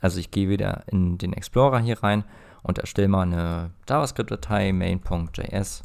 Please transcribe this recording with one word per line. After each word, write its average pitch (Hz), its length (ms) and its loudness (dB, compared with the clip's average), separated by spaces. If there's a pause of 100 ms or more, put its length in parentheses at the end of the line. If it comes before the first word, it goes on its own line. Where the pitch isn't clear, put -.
Also 90 180 2
ich 82 120 -6
gehe 98 180 2
wieder 98 400 0
in 90 300 2
den 90 140 -4
Explorer 131 460 2
hier 113 240 0
rein 104 220 2 (380)
und - 160 -2
erstelle - 300 2
mal 95 140 4
eine 85 480 0 (180)
JavaScript-Datei, 107 840 0
main 92 280 0
Punkt 85 380 -4
J - 140 -6
S, - 320 -4